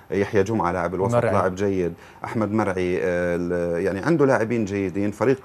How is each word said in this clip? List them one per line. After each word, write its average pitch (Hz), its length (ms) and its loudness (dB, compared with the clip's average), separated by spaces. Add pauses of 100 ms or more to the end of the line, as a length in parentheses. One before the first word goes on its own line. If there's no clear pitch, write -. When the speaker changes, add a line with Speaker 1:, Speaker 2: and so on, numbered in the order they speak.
(120)
Speaker 1:
يحيى 98 320 2
جمعة 98 280 0
لاعب 90 240 -2
الوسط 101 200 0
Speaker 2:
مرعي. 117 180 2
Speaker 1:
لاعب 95 220 2
جيد، 95 380 0 (320)
أحمد 107 260 -2
مرعي، 92 460 0
آه، 87 380 0
ال-، 87 460 -2
يعني 95 180 -2
عنده 147 260 2
لاعبين 117 400 2
جيدين. 98 460 -2
فريق 120 340 2